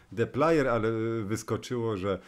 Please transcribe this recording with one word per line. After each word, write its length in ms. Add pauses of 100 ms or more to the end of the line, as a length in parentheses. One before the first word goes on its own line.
(160)
The 120
Player, 400
ale, 220
y, 340
wyskoczyło, 720
że 300